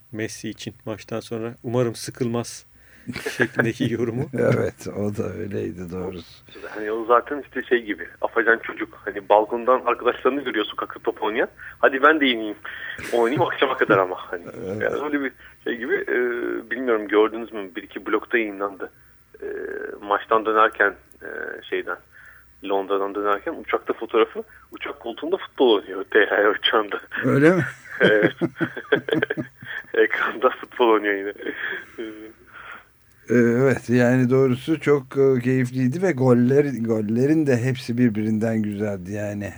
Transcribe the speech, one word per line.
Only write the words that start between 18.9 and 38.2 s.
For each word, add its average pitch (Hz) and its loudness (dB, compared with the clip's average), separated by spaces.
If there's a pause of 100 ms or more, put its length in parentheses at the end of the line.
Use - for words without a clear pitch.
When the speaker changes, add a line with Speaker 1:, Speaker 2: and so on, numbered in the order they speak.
Speaker 3:
E, - -10 (540)
maçtan 104 0
dönerken, 107 2 (260)
e, - -16 (420)
şeyden, 92 -6 (680)
Londra'dan 98 -2
dönerken 104 -2
uçakta - -4
fotoğrafı, 113 0 (280)
uçak - -10
koltuğunda 156 -6
futbol - 4
oynuyor 95 -4
T 104 4
H 101 2
R 107 6
uçağında. 107 0 (260)
Speaker 2:
Öyle 139 6
mi? 156 0 (340)
Speaker 3:
Evet. 107 4
<laughs> - -4
Ekranda - 2
futbol - 0
oynuyor 104 4
yine. 98 -6 (2000)
Speaker 2:
Ee, 113 2
evet, 120 4
yani 123 6
doğrusu 131 2
çok, 143 2 (140)
e, 135 6
keyifliydi 127 0
ve 190 2
goller, 127 6
gollerin 117 2
de 127 4
hepsi 123 -2
birbirinden 110 2